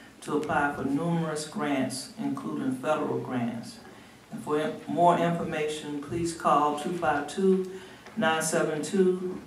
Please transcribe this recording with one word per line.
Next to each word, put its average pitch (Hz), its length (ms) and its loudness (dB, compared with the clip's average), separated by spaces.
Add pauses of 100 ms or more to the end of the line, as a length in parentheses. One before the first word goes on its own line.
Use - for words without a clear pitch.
(220)
to 156 140 -2
apply 143 380 0
for - 80 -6
numerous 156 640 0
grants, 143 720 -2
including 131 540 -2
federal - 460 0
grants. - 600 -4 (540)
And 127 100 -10
for 151 300 0 (160)
more 170 280 6
information, 156 840 -2
please 170 320 -2
call 147 460 4
two 175 180 -2
five 147 300 0
two 190 420 4 (480)
nine 160 240 2
seven 156 400 0
two, 185 640 2